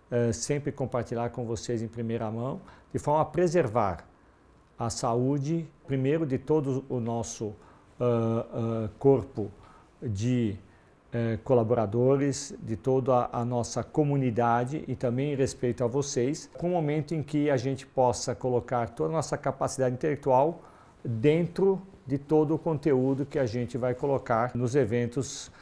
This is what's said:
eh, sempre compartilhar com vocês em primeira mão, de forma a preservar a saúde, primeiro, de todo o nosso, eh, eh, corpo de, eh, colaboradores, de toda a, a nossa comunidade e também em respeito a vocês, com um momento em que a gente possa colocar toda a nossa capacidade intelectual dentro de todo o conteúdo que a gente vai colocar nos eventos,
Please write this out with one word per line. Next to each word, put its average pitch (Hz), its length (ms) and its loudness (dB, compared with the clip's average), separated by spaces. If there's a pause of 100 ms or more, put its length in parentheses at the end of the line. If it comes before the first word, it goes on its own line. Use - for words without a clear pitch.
eh, 120 220 2
sempre 143 400 -2
compartilhar 117 600 -4
com 123 140 -6
vocês 113 360 -4
em 113 80 -6
primeira 113 420 -4
mão, 123 300 -6 (300)
de - 60 -4
forma 151 220 2
a 165 60 2
preservar 127 800 0 (720)
a 117 100 -2
saúde, 139 800 0 (160)
primeiro, 139 400 2
de 131 120 -2
todo 135 500 0
o 127 140 -4
nosso, 113 520 -4 (460)
eh, 123 60 0
eh, 113 920 0
corpo 113 540 2 (500)
de, 113 560 -2 (560)
eh, 113 300 -2
colaboradores, 123 1200 2
de 110 140 -6
toda 131 360 2
a, 123 280 0
a 117 40 -2
nossa 120 380 -2
comunidade 127 1040 2
e 127 80 -4
também 131 380 -2
em - 20 -2
respeito 123 480 0
a 120 40 2
vocês, 135 680 -2
com 175 160 -4
um - 20 0
momento 156 420 0
em 156 80 -2
que 147 280 0
a 139 80 4
gente 131 280 -2
possa 123 480 2
colocar 120 580 -2
toda 156 180 -2
a - 80 -4
nossa 143 200 -2
capacidade 131 560 -2
intelectual 143 680 2 (420)
dentro 165 760 2 (260)
de 139 100 0
todo 151 380 2
o - 20 -2
conteúdo 139 680 2
que 143 120 -6
a 135 80 2
gente 120 320 -4
vai 123 160 0
colocar 127 640 0
nos 120 180 0
eventos, 120 760 0 (100)